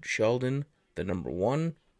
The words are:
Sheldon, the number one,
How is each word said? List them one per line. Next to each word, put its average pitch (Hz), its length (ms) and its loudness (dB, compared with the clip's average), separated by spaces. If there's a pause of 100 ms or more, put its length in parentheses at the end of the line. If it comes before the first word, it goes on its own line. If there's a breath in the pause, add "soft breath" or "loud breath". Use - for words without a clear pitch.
Sheldon, 127 600 0 (300)
the 85 80 -4
number 92 260 -2
one, 131 460 0 (260)